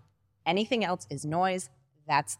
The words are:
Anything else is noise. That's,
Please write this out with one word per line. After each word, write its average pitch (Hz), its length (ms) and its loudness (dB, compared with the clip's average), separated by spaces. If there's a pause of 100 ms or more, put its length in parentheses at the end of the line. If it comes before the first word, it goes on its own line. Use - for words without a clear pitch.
(460)
Anything 214 380 2
else 175 260 -2
is 143 140 -8
noise. 185 440 0 (380)
That's, 147 340 0